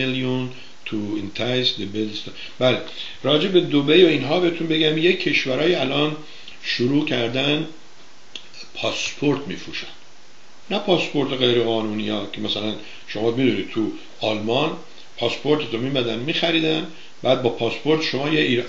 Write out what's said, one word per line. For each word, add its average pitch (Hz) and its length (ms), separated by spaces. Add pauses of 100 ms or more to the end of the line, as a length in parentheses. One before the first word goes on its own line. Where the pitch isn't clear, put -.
million 127 420 (460)
to 107 80 (260)
entice 120 560
the 101 80 (100)
business. 107 340 (280)
بله، 123 200 (440)
راجع 151 260
به 180 120
دبی 147 420
و 175 40
اینها 151 340
بهتون 170 260
بگم، 156 320
یه 175 140
کشورهای 147 640
الان 147 420 (460)
شروع 143 440
کردن 135 600 (1080)
پاسپورت - 720
می‌فروشن. - 400 (840)
نه 185 80
پاسپورت 151 520
غیر 123 320
قانونی 107 460
ها 104 240
که - 80
مثلاً 104 340 (340)
شما 110 220
می‌دونید 113 400
تو 107 220 (280)
آلمان 113 500 (460)
پاسپورت 135 540
تو 113 80
می‌مدن 120 400
می‌خریدن، 160 680 (360)
بعد 131 200
با - 80
پاسپورت 156 520
شما 135 260
یه 151 120
ایر-، 123 280